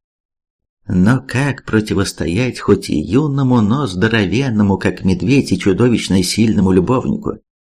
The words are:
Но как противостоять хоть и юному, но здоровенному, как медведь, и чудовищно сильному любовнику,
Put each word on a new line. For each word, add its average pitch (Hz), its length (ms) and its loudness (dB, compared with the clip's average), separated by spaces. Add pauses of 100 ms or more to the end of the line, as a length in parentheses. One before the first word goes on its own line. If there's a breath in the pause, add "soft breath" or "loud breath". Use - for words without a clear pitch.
(880)
Но 107 340 2
как 135 440 -4
противостоять 104 960 -2
хоть 101 300 0
и 110 60 -2
юному, 127 680 0
но 127 240 0
здоровенному, 104 920 0
как 90 240 -4
медведь, 95 480 2
и 95 80 0
чудовищно 101 640 2
сильному 113 500 2
любовнику, - 640 -2 (300)